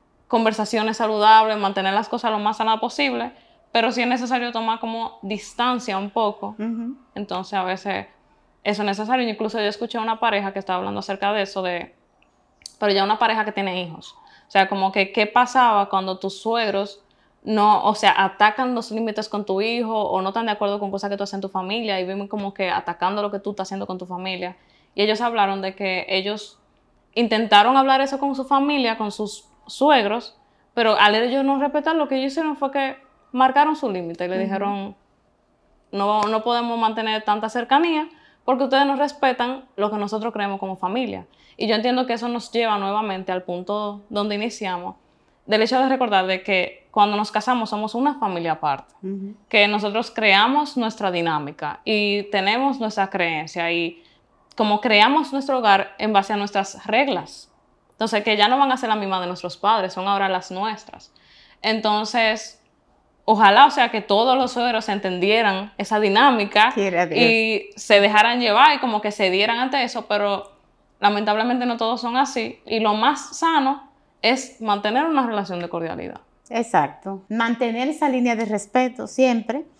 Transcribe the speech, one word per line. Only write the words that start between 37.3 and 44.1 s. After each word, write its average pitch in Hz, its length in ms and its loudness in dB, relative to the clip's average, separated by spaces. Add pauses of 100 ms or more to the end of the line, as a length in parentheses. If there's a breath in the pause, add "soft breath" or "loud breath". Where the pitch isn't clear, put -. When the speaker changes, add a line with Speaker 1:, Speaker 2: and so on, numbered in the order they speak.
Speaker 1:
cercanía 302 600 0 (360 soft breath)
porque 262 200 2
ustedes 269 220 4
no 277 100 0
respetan 262 680 -2 (100)
lo 208 140 0
que 214 60 -4
nosotros 214 360 -4
creemos 202 260 -4
como 190 180 -8
familia". 202 500 -4 (300 soft breath)
Y 226 120 -4
yo 233 60 2
entiendo 254 320 0
que 240 80 -2
eso 233 140 -6
nos 240 240 -8
lleva 226 260 0
nuevamente 196 540 -4
al 180 100 -4
punto 202 680 -6